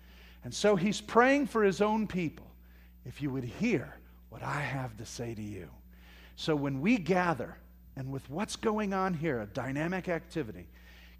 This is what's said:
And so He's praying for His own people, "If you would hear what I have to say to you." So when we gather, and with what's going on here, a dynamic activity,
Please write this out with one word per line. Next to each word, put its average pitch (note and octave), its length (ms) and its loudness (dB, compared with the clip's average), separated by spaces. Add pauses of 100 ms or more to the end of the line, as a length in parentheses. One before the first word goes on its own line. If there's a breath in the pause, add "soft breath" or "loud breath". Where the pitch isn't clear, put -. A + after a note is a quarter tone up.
(440 loud breath)
And A#2+ 100 -10
so G#3 220 6
He's F#3+ 260 2
praying C4 460 6
for A3 160 2
His F#3+ 180 4
own G#3+ 260 4
people, - 420 -4 (560 soft breath)
"If B2 160 -12
you C#3+ 80 -2
would C3 140 -4
hear C#3 560 -2 (300 soft breath)
what A2 120 -16
I C3+ 200 -4
have B2+ 360 -6
to A2 80 -12
say A#2 300 -8
to G#2+ 60 -8
you." G2 280 -10 (640 loud breath)
So D#3 200 0
when C#3 260 -2
we A3+ 160 4
gather, E3+ 600 0 (380)
and C3+ 160 -8
with C3+ 160 -8
what's F#3+ 280 -4
going G#3+ 380 -2
on F#3+ 200 0
here, C#3+ 280 0
a G#2+ 40 -6
dynamic D3 640 -4
activity, C3+ 580 -6 (520 loud breath)